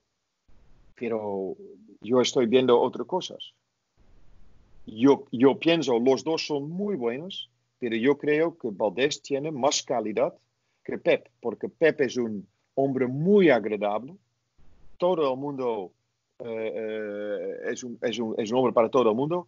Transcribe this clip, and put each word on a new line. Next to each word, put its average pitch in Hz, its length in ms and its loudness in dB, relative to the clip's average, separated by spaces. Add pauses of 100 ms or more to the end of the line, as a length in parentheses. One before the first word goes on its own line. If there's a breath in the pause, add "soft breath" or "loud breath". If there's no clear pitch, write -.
(960)
"Pero 104 600 -4 (460)
yo 123 200 2
estoy 120 260 2
viendo 123 320 6
otras 123 260 -2
cosas". - 480 -8 (1300)
Yo, 131 460 4
yo 127 280 4
pienso, 143 400 2
los 127 240 4
dos 156 240 -4
son 147 220 -4
muy 196 260 -4
buenos, 131 540 -6 (300)
pero 117 160 -4
yo 135 220 2
creo 156 400 0
que 120 140 -6
Valdés 107 500 -2
tiene 143 300 -4
más 139 320 0
calidad 117 500 -2 (500)
que 123 140 -8
Pep, - 300 0 (140)
porque 110 260 -6
Pep 147 340 2
es 120 160 0
un 107 300 -4 (280)
hombre 131 320 0
muy 165 420 4
agradable, 107 680 0 (840)
todo 160 360 0
el 131 60 -6
mundo, 127 520 -6 (480)
eh, 113 360 -6
eh, 104 960 -6
es 123 120 -8
un, 120 180 -12
es 113 180 -2
un, 110 180 -4
es 110 140 -4
un 123 60 2
hombre 123 160 2
para 113 160 4
todo 123 200 4
el 104 60 2
mundo, 160 320 -4